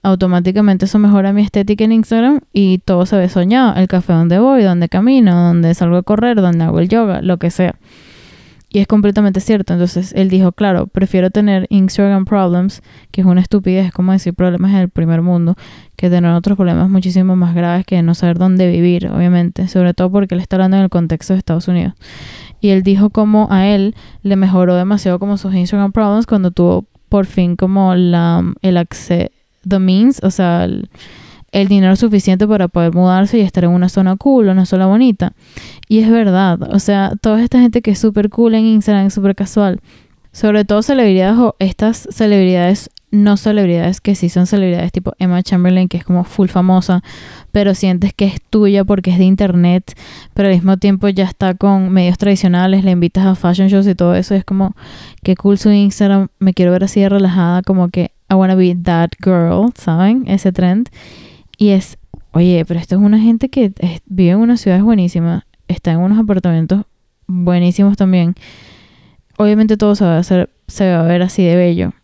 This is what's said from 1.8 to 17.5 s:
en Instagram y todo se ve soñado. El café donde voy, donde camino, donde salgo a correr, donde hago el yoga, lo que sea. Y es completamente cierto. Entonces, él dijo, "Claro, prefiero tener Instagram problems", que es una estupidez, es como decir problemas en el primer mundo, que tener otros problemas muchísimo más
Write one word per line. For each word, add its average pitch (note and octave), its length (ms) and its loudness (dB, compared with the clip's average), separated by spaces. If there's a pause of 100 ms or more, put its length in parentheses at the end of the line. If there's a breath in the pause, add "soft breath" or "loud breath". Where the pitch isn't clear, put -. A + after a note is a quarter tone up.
en A3 80 2
Instagram A3+ 500 0 (100)
y F#3+ 280 0
todo F3+ 260 0
se G#3 120 0
ve F#3 120 0
soñado. G#3 460 0
El F#3 120 0
café F3+ 260 -2
donde E3+ 260 2
voy, B3+ 240 2
donde F3 260 0
camino, A3 460 2
donde E3+ 400 2
salgo E3+ 200 0
a F3+ 80 0
correr, G#3+ 380 0
donde E3+ 220 0
hago E3 160 -2
el F3 100 0
yoga, G#3+ 320 -2
lo F3+ 160 -2
que F3 140 -4
sea. - 240 -4 (960 loud breath)
Y G3+ 60 0
es G3 80 0
completamente G3+ 540 0
cierto. G3 320 -2
Entonces, F3+ 420 -4
él F#3+ 140 0
dijo, F#3 240 2
"Claro, F#3+ 340 -2
prefiero F#3 420 -2
tener G3+ 400 0
Instagram G3 540 0
problems", F#3 580 -2 (300 soft breath)
que F#3+ 100 -4
es F#3 60 2
una F3+ 140 4
estupidez, F#3+ 460 -2
es F3 40 -6
como F#3 220 -2
decir F3+ 200 -2
problemas F3+ 380 -2
en G3+ 60 2
el F#3 120 0
primer E3 320 -2
mundo, F3 340 0 (420 loud breath)
que F3+ 120 -2
tener F3 220 2
otros F3 240 0
problemas F3+ 340 0
muchísimo F#3 460 0
más F3 180 0